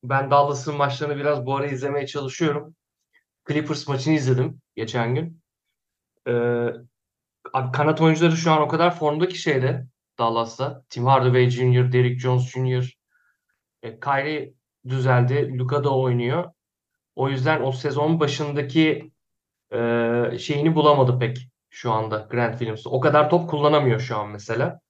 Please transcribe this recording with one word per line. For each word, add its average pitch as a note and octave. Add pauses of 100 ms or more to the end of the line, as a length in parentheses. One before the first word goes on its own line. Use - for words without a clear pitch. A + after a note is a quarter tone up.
Ben C3+
Dallas'ın C#3+
maçlarını C#3+
biraz C#3+
bu C3+
ara C#3
izlemeye C#3
çalışıyorum. D3 (720)
Clippers D3
maçını C#3
izledim C3 (160)
geçen A#2
gün. E3 (880)
Ee, B2 (1200)
abi B2
kanat D#3
oyuncuları D#3+
şu E3
an D#3
o D3
kadar E3+
formda D#3
ki F3+
şeyde, B2+ (320)
Dallas'ta. A#2
Tim B2
Hardaway B2+
Junior, B2+
Derrick B2
Jones B2+
Junior B2+ (960)
E, A2+
Kyrie C#3 (340)
düzeldi. B2+
Luka C3
da C#3
oynuyor. C3 (640)
O C3+
yüzden C3+
o C3
sezon D3+
başındaki, D3 (600)
e, A#2
şeyini D3+
bulamadı C#3
pek - (220)
şu -
anda A2
Grant A#2+
Williams. A2
O B2+
kadar D3+
top E3+
kullanamıyor D3
şu -
an G#2
mesela. A#2